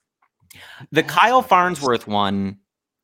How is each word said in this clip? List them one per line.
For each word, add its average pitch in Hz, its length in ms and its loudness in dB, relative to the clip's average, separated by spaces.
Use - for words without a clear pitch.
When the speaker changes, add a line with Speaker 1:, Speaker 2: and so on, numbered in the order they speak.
Speaker 1:
The 151 120 0
Speaker 2:
That's 160 120 -4
Speaker 1:
Kyle 214 220 4
Speaker 2:
not 254 60 4
nice. 247 60 -8
Speaker 1:
Farnsworth 170 600 0
one 98 500 -2